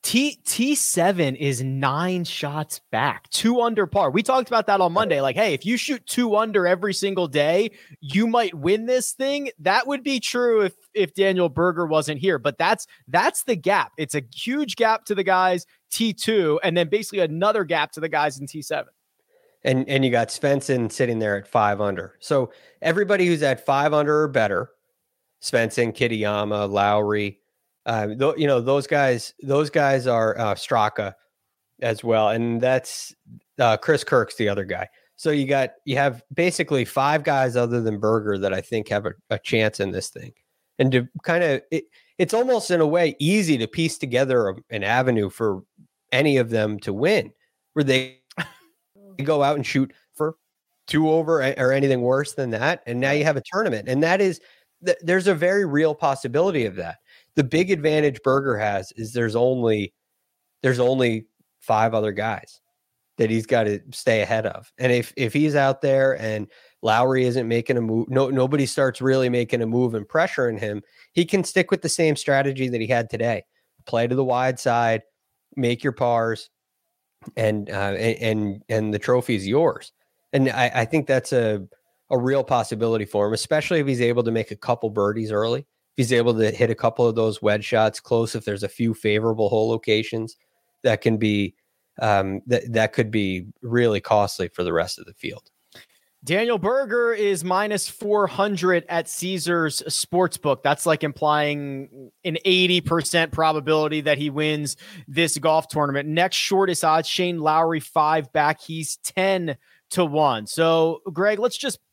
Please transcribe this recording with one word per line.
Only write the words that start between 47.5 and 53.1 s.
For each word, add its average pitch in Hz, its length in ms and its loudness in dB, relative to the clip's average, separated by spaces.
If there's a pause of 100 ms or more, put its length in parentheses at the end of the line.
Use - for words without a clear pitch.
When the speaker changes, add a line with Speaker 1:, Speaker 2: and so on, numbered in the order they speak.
Speaker 2:
where 151 120 0
they 131 360 -2 (180)
<laughs> - 840 -14
go 147 180 2
out 143 140 4
and 135 100 -4
shoot 135 260 0 (220)
for 156 220 -4 (500)
two 156 240 2
over 160 320 2
a-, 135 160 0
or 131 140 2
anything 135 300 2
worse 135 320 0
than 127 160 -4
that. 135 360 -2
And 120 140 -6
now 135 100 0